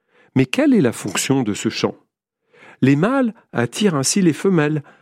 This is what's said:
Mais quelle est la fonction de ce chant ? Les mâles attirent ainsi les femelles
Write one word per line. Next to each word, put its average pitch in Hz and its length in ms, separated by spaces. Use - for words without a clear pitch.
Mais 131 100
quelle 269 300
est 196 80
la 113 100
fonction 131 500
de 104 120
ce - 160
chant ? - 260
Les 139 140
mâles 233 360
attirent 160 400
ainsi 135 260
les 165 140
femelles 151 480